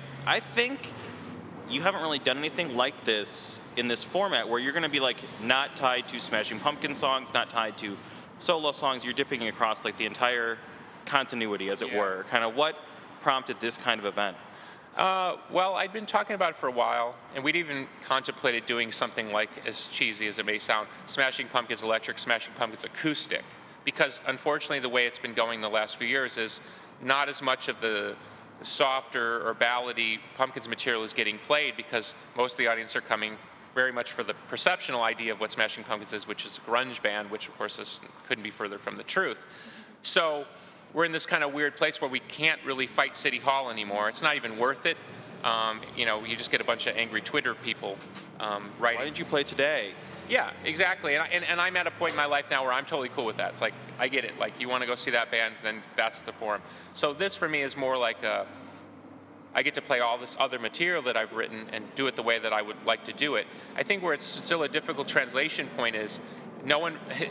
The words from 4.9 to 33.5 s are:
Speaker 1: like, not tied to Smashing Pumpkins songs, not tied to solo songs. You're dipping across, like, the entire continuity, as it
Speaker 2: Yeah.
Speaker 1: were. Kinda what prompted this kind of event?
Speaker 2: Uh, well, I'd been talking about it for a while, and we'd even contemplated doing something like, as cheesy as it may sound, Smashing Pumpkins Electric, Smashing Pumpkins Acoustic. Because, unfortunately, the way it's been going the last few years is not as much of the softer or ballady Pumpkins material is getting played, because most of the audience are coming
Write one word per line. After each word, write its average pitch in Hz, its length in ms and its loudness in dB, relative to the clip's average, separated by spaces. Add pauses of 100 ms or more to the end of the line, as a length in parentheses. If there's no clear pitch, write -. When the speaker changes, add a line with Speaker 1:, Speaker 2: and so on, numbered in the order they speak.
Speaker 1:
like, 127 180 2 (260)
not 131 320 2
tied 127 320 2
to 120 120 -6
Smashing 107 400 0
Pumpkins 147 380 0
songs, 131 360 0
not 113 160 2
tied 110 300 -2
to 101 160 -4 (440)
solo 160 320 2
songs. 131 340 0
You're 123 80 -2
dipping 123 340 0
across, 110 380 0
like, 107 120 -2
the 110 80 0
entire 117 520 2 (480)
continuity, 113 640 2
as 98 140 2
it 123 80 -4
Speaker 2:
Yeah. 120 80 0
Speaker 1:
were. 95 320 0
Kinda 113 180 4
what 143 300 2 (400)
prompted 131 400 2
this 117 180 0
kind 117 220 2
of 101 60 -4
event? 98 300 0 (600)
Speaker 2:
Uh, 185 400 2 (140)
well, 185 240 4
I'd 190 180 0
been 214 140 -6
talking 214 260 2
about 185 180 2
it 160 40 -8
for 139 140 0
a - 20 -2
while, 120 420 2 (220)
and 135 80 -4
we'd 156 140 4
even 143 300 -2 (180)
contemplated 131 600 2
doing 117 260 0
something 113 400 -2
like, 107 180 2 (180)
as - 220 0
cheesy 110 360 0
as 104 140 -2
it 107 60 0
may 107 120 0
sound, 107 300 2 (180)
Smashing 131 440 0
Pumpkins 117 340 0
Electric, 113 340 0
Smashing - 380 0
Pumpkins 110 280 -2
Acoustic. - 600 -2 (400)
Because, 143 420 2
unfortunately, 147 540 0
the 123 100 0
way 123 160 6
it's 120 140 -2
been 120 160 -4
going 117 260 2
the 107 80 0
last 107 280 2
few 120 100 -2
years 127 300 0
is 110 220 -2 (440)
not 139 260 4
as 143 140 -6
much 131 240 2
of 123 140 -4
the 104 340 0 (480)
softer 131 840 0
or 113 60 0
ballady 117 640 2 (180)
Pumpkins 131 300 0
material 117 360 0
is 107 100 -4
getting 107 240 0
played, 143 400 0
because 113 380 -2 (200)
most 123 180 2
of - 40 -10
the 123 100 4
audience 113 280 0
are 120 60 0
coming 107 360 -2 (380)